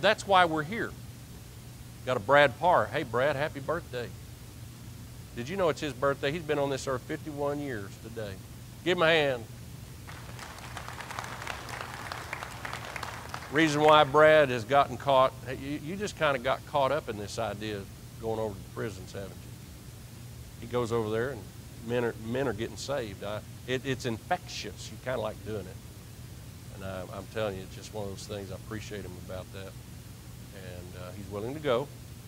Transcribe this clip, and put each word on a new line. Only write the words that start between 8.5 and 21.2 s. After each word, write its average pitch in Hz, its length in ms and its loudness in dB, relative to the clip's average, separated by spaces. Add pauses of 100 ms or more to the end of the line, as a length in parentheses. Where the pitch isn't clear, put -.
Give 180 140 4
him 175 40 4
a 165 40 8
hand. 143 380 6 (4000)
Reason 147 280 6
why 151 220 12
Brad 151 480 10
has 123 140 0
gotten 127 320 6
caught, 131 360 6 (140)
hey, 127 160 -6
you, 143 200 -6
you 160 140 -6
just 202 220 -6
kinda 143 220 2
got 120 260 0
caught 135 240 2
up 143 180 0
in 113 80 -4
this 101 220 -6
idea 107 380 -2
of 98 100 -8 (340)
going 110 200 -2
over 110 120 -2
to 95 80 -10
the - 140 -14
prisons, 101 380 -6
haven't 98 180 -8
you? - 1300 -14
He 117 40 -8
goes 120 240 0
over 113 200 2
there, 113 200 0